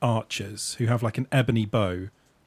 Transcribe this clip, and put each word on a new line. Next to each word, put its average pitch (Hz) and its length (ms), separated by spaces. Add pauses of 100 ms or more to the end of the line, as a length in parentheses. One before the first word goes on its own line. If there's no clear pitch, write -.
archers 107 760
who 117 120
have, 120 160
like, 113 140
an 131 140
ebony 117 340
bow 98 440 (380)